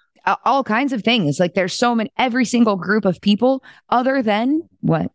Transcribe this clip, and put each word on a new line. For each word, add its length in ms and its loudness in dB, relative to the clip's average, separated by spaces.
a-, 180 0
all 180 2
kinds 300 -2
of 100 -4
things. 380 0
Like, 140 0
there's 180 -2
so 220 0
many, 240 -2
every 260 0
single 320 2
group 300 -2
of 160 0
people 420 0
other 340 0
than, 380 0
what, 320 0